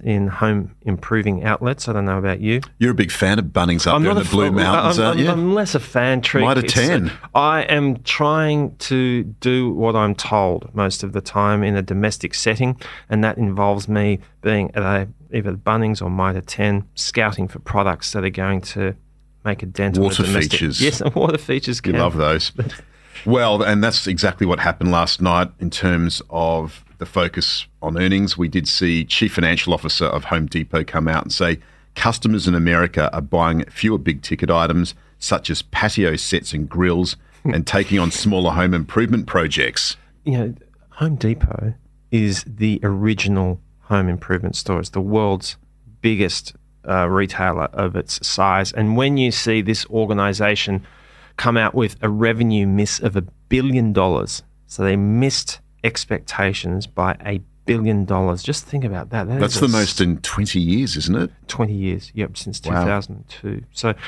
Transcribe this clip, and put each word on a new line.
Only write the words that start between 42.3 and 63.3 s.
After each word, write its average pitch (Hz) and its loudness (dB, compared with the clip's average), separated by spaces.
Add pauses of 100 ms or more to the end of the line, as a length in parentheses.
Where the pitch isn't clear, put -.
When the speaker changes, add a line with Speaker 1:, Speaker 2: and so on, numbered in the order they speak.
Speaker 1:
the 107 0
original 98 2 (220)
home 98 2
improvement 90 -2
store. 87 -2
It's 92 -8
the 98 -2
world's 101 0 (460)
biggest, 101 0 (320)
uh, 92 2
retailer 92 0
of 92 -2
its - -6
size. 95 2
And 110 2
when 139 2
you 127 4
see 110 0
this 107 -2
organisation 101 0 (540)
come 117 2
out 110 2
with 113 0
a 110 0
revenue 110 2
miss 101 2
of 98 -2
a 95 0
billion 127 0
dollars, 90 0 (240)
so - -8
they 98 2
missed 113 0 (240)
expectations 98 -2
by 92 -2
a 101 -4 (240)
billion 110 0
dollars. 92 0
Just - -6
think 139 -4
about 95 -6
that. 107 -4
That 127 -2
Speaker 2:
That's - 0
Speaker 1:
is - -4
Speaker 2:
the 143 4
Speaker 1:
a - 2
s- 117 2
Speaker 2:
most 107 0
in 87 2
twenty 98 -2
years, 90 0
isn't 80 0
it? - -2 (160)
Speaker 1:
Twenty 104 -4
years, 92 -4
yep, 104 -6
since - -10
Speaker 2:
Wow. 87 0
Speaker 1:
two 92 2
thousand 101 -4
two. 101 -10 (100)